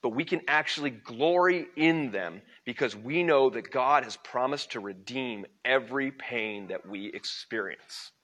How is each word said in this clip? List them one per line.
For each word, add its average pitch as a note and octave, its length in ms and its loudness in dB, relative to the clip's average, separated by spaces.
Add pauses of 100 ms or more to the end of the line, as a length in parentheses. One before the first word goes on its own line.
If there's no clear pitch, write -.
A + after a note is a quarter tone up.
but B2 80 2
we B2 140 -2
can E3 240 -2
actually D3 420 0
glory E3 760 2 (100)
in D#3 340 4
them F#2 320 -6 (220)
because A#2+ 320 -2
we C#3 260 -2
know C#3 280 6
that A2 200 -8
God C3+ 340 4
has A2 120 -10
promised C3+ 560 -2
to A#2+ 80 -6
redeem G2+ 680 -6 (180)
every C3 460 2
pain A2 580 -6
that F#2 180 -6
we G2 260 -8
experience. - 1000 -8 (100)